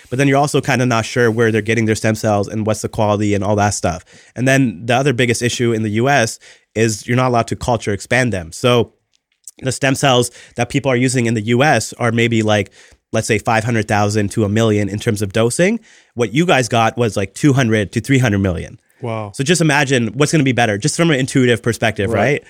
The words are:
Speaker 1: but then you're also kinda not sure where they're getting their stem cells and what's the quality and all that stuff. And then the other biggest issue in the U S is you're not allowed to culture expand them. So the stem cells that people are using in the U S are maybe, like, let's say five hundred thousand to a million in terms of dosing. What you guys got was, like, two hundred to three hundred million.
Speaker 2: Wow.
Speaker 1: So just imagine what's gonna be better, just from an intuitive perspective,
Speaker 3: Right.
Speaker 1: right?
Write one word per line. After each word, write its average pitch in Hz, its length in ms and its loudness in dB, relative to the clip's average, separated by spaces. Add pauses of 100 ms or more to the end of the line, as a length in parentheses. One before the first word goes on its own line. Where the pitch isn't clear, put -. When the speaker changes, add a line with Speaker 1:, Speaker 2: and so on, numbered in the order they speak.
Speaker 1:
but 123 100 -8
then 139 80 2
you're 135 120 4
also 143 220 2
kinda 127 260 0
not 113 180 0
sure 120 260 0
where 113 220 2
they're 110 100 0
getting 110 240 -2
their 110 80 2
stem 110 220 -2
cells 104 320 0
and 107 180 -6
what's 107 160 -2
the 110 60 -6
quality 104 460 0
and 98 100 -2
all 104 120 0
that 104 140 2
stuff. 85 340 -4 (300)
And 127 140 -2
then 123 380 0
the 120 80 0
other 139 180 2
biggest 117 280 0
issue 117 320 0
in 110 100 -2
the 110 80 -2
U 113 180 0
S 123 320 0 (340)
is 110 320 0
you're 120 100 0
not 127 120 2
allowed 117 200 0
to 101 80 -6
culture 113 360 -2
expand 123 400 0
them. 85 180 -6
So 123 440 0 (640)
the 127 140 -4
stem 135 220 0
cells 123 380 2 (240)
that 120 120 -2
people 135 220 -2
are 123 60 2
using 123 300 0
in 113 80 0
the 110 80 -2
U 120 200 2
S 139 320 0
are 120 160 -2
maybe, 117 320 2
like, 104 280 0 (420)
let's 113 160 -2
say 110 100 2
five 110 240 0
hundred 113 240 -2
thousand 104 460 0
to 113 120 0
a 101 40 -2
million 107 400 2
in 104 100 -6
terms 104 240 -2
of 98 100 -6
dosing. 165 460 0 (360)
What 117 180 -2
you 156 120 2
guys 131 240 2
got 113 280 2
was, 117 200 0
like, 98 180 -4
two 147 180 4
hundred 110 400 2
to 117 80 -2
three 135 180 2
hundred 107 200 2
million. 92 420 -4 (220)
Speaker 2:
Wow. 110 320 -8
Speaker 1:
So - 80 -6
just 170 200 0
imagine 139 460 2
what's 139 220 -2
gonna 156 140 2
be 131 80 0
better, 110 240 0
just 127 180 -4
from 170 160 0
an 135 80 2
intuitive 127 440 2
perspective, 104 480 -2
Speaker 3:
Right. 101 100 0
Speaker 1:
right? 131 300 0